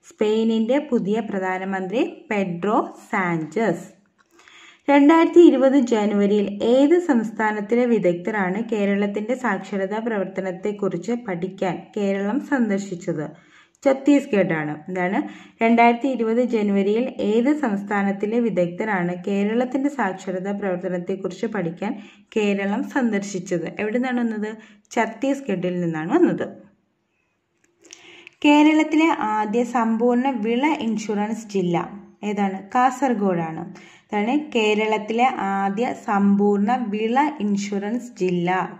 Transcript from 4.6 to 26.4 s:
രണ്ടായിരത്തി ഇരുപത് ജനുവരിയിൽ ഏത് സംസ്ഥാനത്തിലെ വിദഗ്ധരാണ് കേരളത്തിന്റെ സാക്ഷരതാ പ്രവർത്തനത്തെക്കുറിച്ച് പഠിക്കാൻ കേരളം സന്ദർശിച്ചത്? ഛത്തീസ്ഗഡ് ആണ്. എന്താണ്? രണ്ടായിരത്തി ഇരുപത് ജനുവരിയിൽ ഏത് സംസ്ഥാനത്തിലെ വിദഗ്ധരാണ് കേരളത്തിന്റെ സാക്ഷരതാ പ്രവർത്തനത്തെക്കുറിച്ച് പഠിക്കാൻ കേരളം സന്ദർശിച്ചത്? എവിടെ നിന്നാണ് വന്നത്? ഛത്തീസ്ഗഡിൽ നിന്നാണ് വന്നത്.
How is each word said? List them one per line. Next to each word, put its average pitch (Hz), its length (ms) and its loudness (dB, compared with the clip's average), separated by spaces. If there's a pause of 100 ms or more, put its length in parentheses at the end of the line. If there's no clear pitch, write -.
രണ്ടായിരത്തി 330 600 8
ഇരുപത് 262 260 4 (160)
ജനുവരിയിൽ 208 560 2 (260)
ഏത് 285 200 6 (140)
സംസ്ഥാനത്തിലെ 220 840 0
വിദഗ്ധരാണ് 185 680 0 (120)
കേരളത്തിന്റെ 208 720 -2
സാക്ഷരതാ 196 640 -4
പ്രവർത്തനത്തെക്കുറിച്ച് 190 1040 -4 (140)
പഠിക്കാൻ 185 480 -4 (200)
കേരളം 202 420 -2 (120)
സന്ദർശിച്ചത്? 196 760 -2 (600)
ഛത്തീസ്ഗഡ് 269 760 2
ആണ്. 151 140 -4 (140)
എന്താണ്? 185 320 -2 (420)
രണ്ടായിരത്തി 233 540 4
ഇരുപത് 226 260 0 (120)
ജനുവരിയിൽ 208 540 2 (240)
ഏത് 240 180 2 (140)
സംസ്ഥാനത്തിലെ 202 840 -2
വിദഗ്ധരാണ് 180 680 -2 (120)
കേരളത്തിന്റെ 240 680 0
സാക്ഷരതാ 190 640 -4
പ്രവർത്തനത്തെക്കുറിച്ച് 180 960 -4
പഠിക്കാൻ 180 360 -4 (440)
കേരളം 202 480 0 (100)
സന്ദർശിച്ചത്? 196 720 -2 (140)
എവിടെ 214 160 -4
നിന്നാണ് 247 260 -2
വന്നത്? 214 280 -4 (440)
ഛത്തീസ്ഗഡിൽ 220 880 -2
നിന്നാണ് 160 340 -4
വന്നത്. 196 280 0 (2000)